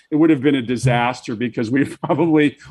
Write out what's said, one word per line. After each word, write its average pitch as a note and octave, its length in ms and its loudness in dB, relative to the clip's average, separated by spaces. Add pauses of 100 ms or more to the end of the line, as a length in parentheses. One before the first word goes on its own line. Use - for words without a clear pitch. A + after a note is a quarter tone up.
it D#3 60 -2
would D#3 140 4
have D3 120 2
been C#3 140 2
a C3 60 0
disaster A#2+ 720 -2
because A#2 340 -4
we C#3 160 0
<laughs> - 180 -10
probably D3+ 540 0 (140)